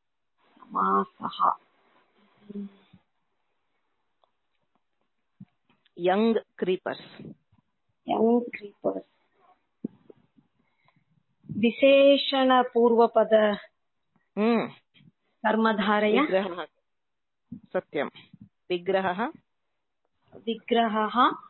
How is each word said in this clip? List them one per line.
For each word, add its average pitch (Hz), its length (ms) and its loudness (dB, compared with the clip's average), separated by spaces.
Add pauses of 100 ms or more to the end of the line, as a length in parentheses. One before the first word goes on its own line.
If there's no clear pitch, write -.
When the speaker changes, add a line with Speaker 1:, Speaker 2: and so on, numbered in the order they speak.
(600)
Speaker 1:
समासः। 190 920 -2 (4000)
Speaker 2:
यङ्ग् 202 420 0 (180)
क्रीपर्स्। - 760 -8 (720)
Speaker 1:
यङ्ग् 233 500 0
क्रीपर्स्। 202 480 -10 (2500)
विशेषणपूर्वपद 240 2000 4 (800)
Speaker 2:
हम्म। 214 320 -2 (760)
Speaker 1:
कर्मधारय। 214 720 0
Speaker 2:
विग्रहः। 185 480 -4 (880)
सत्यं। - 540 -8 (340)
विग्रहः? 190 880 -6 (1040)
Speaker 1:
विग्रहः, 226 1000 -2 (140)